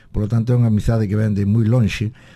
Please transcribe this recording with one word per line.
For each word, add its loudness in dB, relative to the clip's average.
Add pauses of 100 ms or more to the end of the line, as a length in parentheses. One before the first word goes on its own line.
polo -4
tanto 0
é 2
unha 2
amizade 0
que -2
vende 0
moi 2
lonxe, 0 (260)